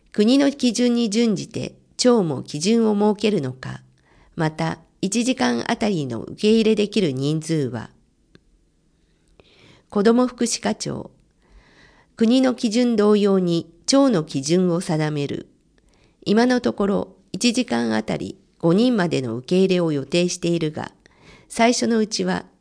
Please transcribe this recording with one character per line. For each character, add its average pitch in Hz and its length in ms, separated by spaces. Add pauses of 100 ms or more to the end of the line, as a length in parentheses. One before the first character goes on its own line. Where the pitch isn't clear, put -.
(120)
国 233 260
の 277 140
基 247 220
準 240 220
に 233 140
準 226 260
じ 143 140
て - 260 (220)
町 240 260
も 135 180
基 147 180
準 220 300
を 214 60
設 208 260
け 214 80
る 196 120
の 127 120
か、 127 280 (540)
ま 160 160
た、 160 280 (220)
一 214 220
時 254 120
間 240 340
あ 233 80
た - 120
り 151 180
の 117 140
受 - 140
け 214 160
入 226 120
れ 214 120
で 202 140
き 220 120
る 156 100
人 143 300
数 160 120 (140)
は。 117 220 (2000)
子 202 140
ど 226 100
も 247 140
福 240 180
祉 - 160
課 214 140
長。 - 360 (1040)
国 240 260
の 254 140
基 226 140
準 240 260
同 208 200
様 196 240
に 170 320 (140)
町 277 240
の 170 140
基 139 180
準 175 300
を 170 100
定 156 300
め 143 160
る。 - 200 (760)
今 226 200
の 247 160
と 233 120
こ 202 140
ろ、 185 280 (160)
一 226 220
時 247 120
間 233 280
あ 214 100
た 170 140
り 185 220 (200)
五 165 140
人 240 240
ま 175 100
で 135 140
の 117 160
受 127 100
け 180 120
入 190 80
れ 180 120
を 165 120
予 143 140
定 175 240
し 175 80
て 170 100
い 170 120
る 156 120
が、 - 200 (560)
最 233 260
初 240 140
の 226 100
う 214 100
ち 196 180
は 180 200 (160)